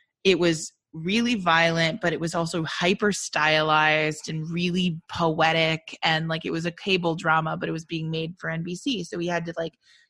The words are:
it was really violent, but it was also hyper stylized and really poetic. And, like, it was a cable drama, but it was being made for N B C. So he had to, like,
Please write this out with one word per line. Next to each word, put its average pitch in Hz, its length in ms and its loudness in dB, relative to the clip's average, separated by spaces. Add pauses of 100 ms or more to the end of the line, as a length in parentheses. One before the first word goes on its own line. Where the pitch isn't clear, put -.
(240)
it 185 140 4
was 165 340 2 (220)
really 214 400 0
violent, 165 640 2
but 165 140 0
it 156 60 -4
was 165 140 -4
also 165 300 -2
hyper 180 480 0
stylized 156 1160 2
and 160 200 -6
really 175 480 0 (120)
poetic. 160 920 2
And, 160 240 0
like, 160 200 -4
it 165 60 -4
was 165 120 -2
a 170 60 0
cable 175 460 0
drama, 160 420 0
but 185 100 -4
it 160 40 -4
was 160 120 -6
being 160 260 -6
made 160 280 -6
for 165 100 -8
N 165 140 -6
B 170 120 -6
C. 190 300 -4
So - 140 -8
he 170 80 -4
had 170 180 -2
to, 165 140 -8
like, 165 160 -6 (360)